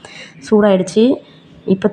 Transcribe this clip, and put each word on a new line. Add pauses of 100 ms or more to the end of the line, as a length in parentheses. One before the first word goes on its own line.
(480)
சூடாயிடுச்சு. (720)
இப்போ